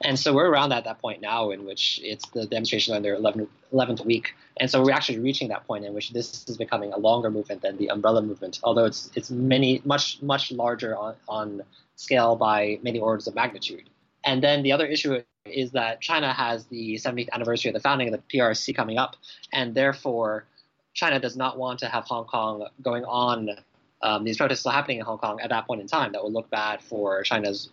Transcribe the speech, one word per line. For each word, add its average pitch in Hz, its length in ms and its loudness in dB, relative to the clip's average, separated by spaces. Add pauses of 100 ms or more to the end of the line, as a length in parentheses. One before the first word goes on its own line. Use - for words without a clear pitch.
And 135 140 2
so 147 160 4
we're 160 160 6
around 143 220 4
at 117 140 0
that 113 160 -8
point 101 200 -6
now 107 300 0
in 98 140 -8
which - 380 -2
it's 104 260 -8
the 110 180 -6
demonstrations 110 480 -2
on 104 80 -2
their 101 100 0
eleventh, 107 360 0 (220)
eleventh 123 320 2
week. 113 300 0 (240)
And 127 140 0
so 131 100 6
we're 135 100 6
actually 139 280 0
reaching 131 300 0
that - 180 -6
point 104 180 -6
in 101 80 -8
which 104 200 -8
this - 340 -6
is 113 100 -10
becoming 107 360 -4
a 98 40 -4
longer 113 320 4
movement 104 320 -4
than 98 160 -2
the 101 140 0
umbrella 110 320 4
movement, 98 400 -8
although 117 220 6
it's, - 280 -4
it's - 160 -6
many, 131 560 4
much, 143 380 0
much 139 280 0
larger 117 460 -2
on, 107 160 -6 (140)
on 107 340 -6 (340)
scale 117 400 4
by 107 460 2
many 117 160 -2
orders 110 300 0
of 107 80 -6
magnitude. 107 520 -4 (380)
And 131 180 2
then 143 200 4
the 135 80 4
other 147 160 4
issue 139 340 0 (240)
is 127 260 -4
that 117 300 -2
China 151 300 0
has 117 340 -2
the 113 320 -6
seventieth 120 360 -4
anniversary 120 360 0
of 104 40 -4
the 107 60 -2
founding 135 280 2
of 110 40 -2
the 107 160 -4
P 135 120 0
R 113 140 6
C 131 200 -4
coming 117 260 0
up, 127 160 -2 (360)
and 123 220 -2
therefore 120 720 0 (480)
China 147 260 2
does 123 160 -4
not 127 220 -2
want 127 220 -4
to 123 80 -4
have 120 180 -2
Hong 117 200 -4
Kong 110 420 -2 (120)
going 120 260 -2
on, 120 440 0 (540)
um, 107 200 2
these 113 140 -2
protests 135 220 2
still - 120 -2
happening 139 280 0
in 110 60 -6
Hong 110 120 -6
Kong 110 240 -4
at 120 80 -6
that 113 160 0
point 110 160 -4
in 101 60 -12
time. 135 240 0
That 101 120 -4
would 104 100 -4
look 113 180 -4
bad 107 320 -4
for 101 400 -2
China's 104 500 -2